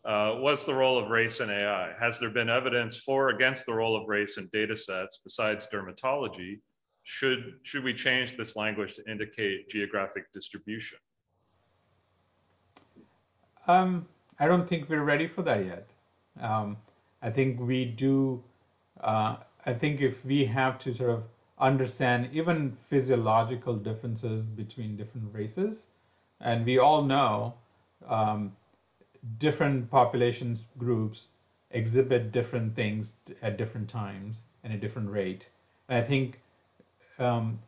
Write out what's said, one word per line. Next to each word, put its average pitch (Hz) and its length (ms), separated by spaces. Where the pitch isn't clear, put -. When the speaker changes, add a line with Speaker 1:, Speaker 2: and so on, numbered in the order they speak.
Speaker 1:
Uh, 110 360
what's 143 260
the 147 80
role 131 240
of 107 120
race 113 300
in 110 100
A 101 180
I? 92 300
Has 117 220
there 117 100
been 117 200
evidence 120 480
for 135 300
or - 20
against 127 360
the 117 80
role 113 220
of 107 140
race 104 280
in 92 140
data 107 240
sets 95 480
besides 107 480
dermatology? 104 880
Should, 127 600
should 139 220
we 127 80
change 127 420
this 110 220
language 107 380
to 110 140
indicate 107 600
geographic 98 640
distribution? 104 640
Speaker 2:
Um, 180 400
I 147 80
don't 175 200
think 151 220
we're 151 140
ready 147 240
for 180 160
that 113 220
yet. 87 220
Um, 107 380
I 120 80
think 127 300
we 127 260
do, 131 560
uh, 110 340
I 127 80
think 143 280
if - 240
we 139 200
have 127 340
to 127 140
sort 120 180
of 113 120
understand 127 720
even 156 440
physiological 117 880
differences 110 720
between 110 460
different 107 400
races, 180 520
and 117 260
we 127 140
all 147 240
know, 123 500
um, 107 480
different 143 540
populations 120 760
groups 113 500
exhibit 117 600
different 113 440
things 107 400
at 104 160
different 110 320
times 104 540
and 110 100
a 104 40
different 107 340
rate. 92 380
And 123 80
I 117 100
think, 135 320
um, 113 480